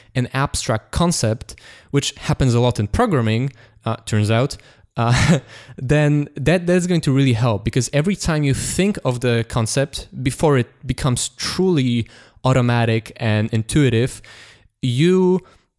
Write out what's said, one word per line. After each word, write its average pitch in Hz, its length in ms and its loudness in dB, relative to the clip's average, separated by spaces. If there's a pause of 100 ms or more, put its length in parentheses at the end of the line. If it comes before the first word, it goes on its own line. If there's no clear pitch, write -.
(160)
an 127 180 -2
abstract - 580 -4
concept, - 640 -2 (360)
which 143 240 -2
happens 135 400 0
a 120 40 2
lot 123 200 0
in 104 80 -2
programming, 135 640 0 (340)
uh, 113 200 -4
turns 104 260 0
out, 117 260 0 (400)
uh, 123 420 2 (200)
<laughs> - 180 -20
then 147 580 2
that, 160 300 0
that's 175 220 2
going 175 140 0
to 147 100 0
really 131 220 2
help, 110 320 0
because - 280 -2
every 160 220 0
time 151 280 -2
you 139 120 2
think - 500 -2
of 123 140 -2
the 117 300 0
concept, 127 580 -2 (160)
before 143 340 2
it 120 100 0 (200)
becomes 127 420 -2
truly 131 800 0 (360)
automatic 120 720 2
and 107 360 0
intuitive, 117 680 0 (600)
you, 180 580 2 (400)